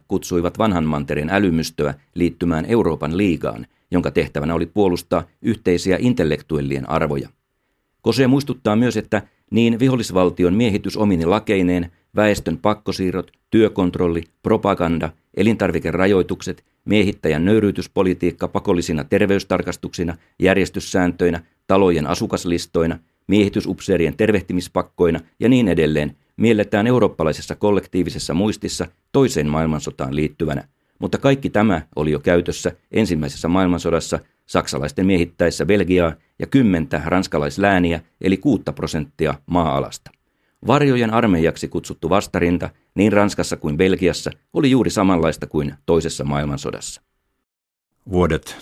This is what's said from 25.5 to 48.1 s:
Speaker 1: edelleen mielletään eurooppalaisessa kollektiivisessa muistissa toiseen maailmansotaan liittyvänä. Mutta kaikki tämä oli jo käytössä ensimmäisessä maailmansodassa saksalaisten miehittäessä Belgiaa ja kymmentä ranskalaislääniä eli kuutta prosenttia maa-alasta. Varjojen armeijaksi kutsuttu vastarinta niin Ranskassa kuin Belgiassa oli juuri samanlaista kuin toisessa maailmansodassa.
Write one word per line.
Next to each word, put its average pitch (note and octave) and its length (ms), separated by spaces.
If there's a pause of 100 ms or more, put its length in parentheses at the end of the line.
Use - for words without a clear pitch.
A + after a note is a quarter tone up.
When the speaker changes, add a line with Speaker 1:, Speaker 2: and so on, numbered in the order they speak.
Speaker 1:
edelleen D2+ 480 (200)
mielletään G#2+ 500
eurooppalaisessa F#2+ 680
kollektiivisessa F2+ 800
muistissa G2 520 (260)
toiseen D#2+ 360
maailmansotaan D2+ 680
liittyvänä. D2+ 520 (300)
Mutta G2 200
kaikki C#3 320
tämä G#2 320 (140)
oli D#2 140
jo D2 100
käytössä F2 520 (180)
ensimmäisessä E2+ 580
maailmansodassa E2+ 680 (280)
saksalaisten D2 600
miehittäessä E2 600
Belgiaa F2 460 (260)
ja - 80
kymmentä E2+ 580
ranskalaislääniä F2 960 (200)
eli F#2+ 160
kuutta A2 360
prosenttia D#2 640 (120)
maa-alasta. D#2 640 (560)
Varjojen B2 480
armeijaksi E2+ 540
kutsuttu D#2+ 420
vastarinta F2 600 (240)
niin G2 180
Ranskassa G2+ 440
kuin D2+ 200
Belgiassa F2+ 540 (220)
oli D#3 180
juuri A2+ 200
samanlaista E2 560
kuin C#2+ 280 (120)
toisessa D#2 380
maailmansodassa. C#2+ 800 (1080)